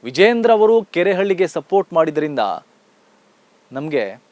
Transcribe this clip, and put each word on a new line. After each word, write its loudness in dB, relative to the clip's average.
ವಿಜೇಂದ್ರ 2
ಅವರು 4
ಕೆರೆಹಳ್ಳಿಗೆ -2
ಸಪೋರ್ಟ್ -4
ಮಾಡಿದ್ರಿಂದ 0
ನಮ್ಗೆ -6